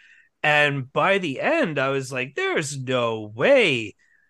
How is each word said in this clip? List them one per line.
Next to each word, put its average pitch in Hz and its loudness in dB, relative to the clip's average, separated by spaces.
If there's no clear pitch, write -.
And 147 2
by 180 2
the 147 -6
end, 208 0
I 135 0
was 135 -4
like, 131 -6
There's 202 -4
no 117 -2
way 143 2